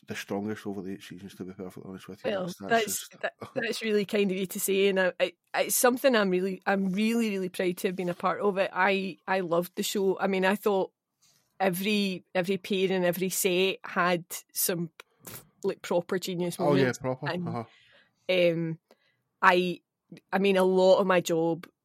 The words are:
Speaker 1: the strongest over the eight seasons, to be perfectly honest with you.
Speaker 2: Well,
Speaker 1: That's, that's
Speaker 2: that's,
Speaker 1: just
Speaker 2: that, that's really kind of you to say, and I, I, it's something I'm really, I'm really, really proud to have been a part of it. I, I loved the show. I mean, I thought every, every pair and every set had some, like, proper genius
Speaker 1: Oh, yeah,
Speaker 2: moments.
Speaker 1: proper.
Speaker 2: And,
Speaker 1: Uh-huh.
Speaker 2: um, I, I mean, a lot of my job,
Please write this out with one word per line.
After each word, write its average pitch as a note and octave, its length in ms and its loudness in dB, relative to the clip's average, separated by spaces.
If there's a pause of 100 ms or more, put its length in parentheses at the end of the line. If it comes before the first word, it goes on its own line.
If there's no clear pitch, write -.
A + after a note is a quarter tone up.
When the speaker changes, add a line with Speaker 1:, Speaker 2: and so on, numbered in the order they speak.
Speaker 1:
the G#2+ 80 -10
strongest G#2 500 -6
over G2+ 160 -6
the F#2+ 120 -8
eight G2 100 -12
seasons, F2+ 320 -16
to G2 80 -12
be F#2 100 -12
perfectly F#2 340 -14
honest F#2+ 200 -14
with - 180 -16
you. G#3+ 60 -2
Speaker 2:
Well, F#3 140 -4
Speaker 1:
That's, F3 120 -10
that's G3 140 -8
Speaker 2:
that's, A#3 140 2
Speaker 1:
just - 360 -10
Speaker 2:
that, - 120 -8 (200)
that's A#3 300 -6
really G#3 220 0
kind G3+ 260 0
of F#3 60 -4
you G3 100 -2
to - 120 -10
say, G3 280 2
and F#3+ 120 0
I, F#3 200 0
I, F#3 140 0 (260)
it's F#3+ 160 0
something B3 400 4
I'm G3+ 160 4
really, F#3 340 -2
I'm G3 240 2
really, A3 400 0
really F#3+ 200 -4
proud F3+ 280 -2
to G3+ 120 -2
have F3+ 60 -4
been F3+ 140 -4
a F3 60 -4
part F3+ 260 -2
of G3 160 0
it. F#3+ 160 0
I, F#3+ 440 0 (100)
I F#3+ 140 0
loved F3 340 -2
the G3+ 80 -4
show. G3 360 0
I G3 60 -2
mean, F#3+ 200 2
I G3 100 4
thought G3 360 0 (680)
every, G3 640 0 (100)
every F#3 240 0
pair F#3+ 340 0
and F#3 140 2
every F3+ 240 0
set F#3 540 0
had F3+ 400 0 (280)
some, F3 380 -4 (760)
like, F#3+ 200 -4
proper F3+ 340 -2
genius F3 400 -4
Speaker 1:
Oh, D3+ 160 2
yeah, C3+ 120 4
Speaker 2:
moments. A#2+ 120 -2
Speaker 1:
proper. C3 320 -6
Speaker 2:
And, F3 180 -6
Speaker 1:
Uh-huh. A#2 160 -6 (880)
Speaker 2:
um, E3 280 -2 (640)
I, F3+ 360 4 (540)
I F#3+ 60 2
mean, G3 180 4
a F#3 60 6
lot F#3 340 6
of F#3+ 100 2
my F3+ 140 6
job, E3 460 0 (180)